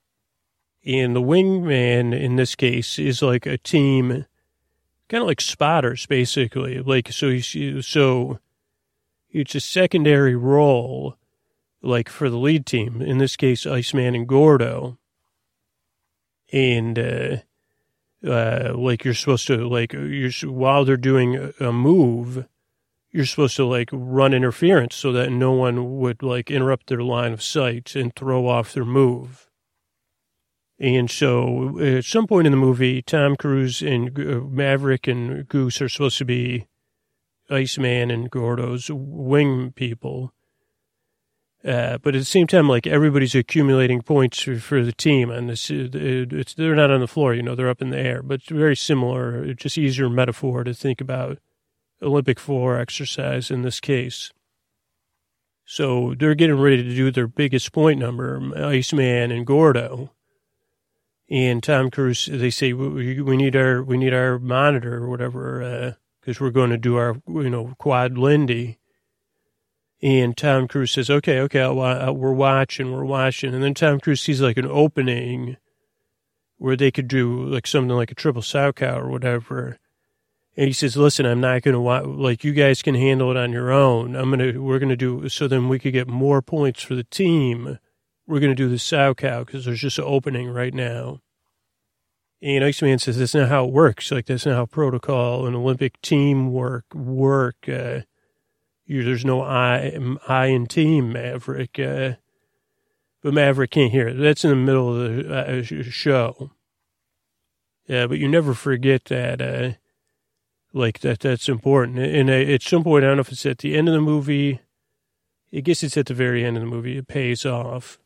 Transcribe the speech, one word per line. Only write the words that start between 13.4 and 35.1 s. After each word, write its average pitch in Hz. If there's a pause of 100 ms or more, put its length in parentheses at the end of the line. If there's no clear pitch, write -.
Iceman 123
and 120
Gordo. 127 (1500)
And, 117
uh, 123 (920)
uh, 120
like, 123
you're 127
supposed 123
to, 120
like, 117
you're 143
s-, 127
while 135
they're 131
doing 127
a, 139
a 123
move, 123 (640)
you're 147
supposed 139
to, 135
like, 120
run 135
interference 127
so 131
that 123
no 127
one 127
would, 123
like, 123
interrupt 131
their 120
line 120
of 110
sight 120
and 127
throw 127
off 120
their 127
move. 127 (1300)
And 123
so 127
at 131
some 226
point 175
in 143
the 139
movie, 127
Tom 143
Cruise 135
and, 131
uh, 143
Maverick 139
and 127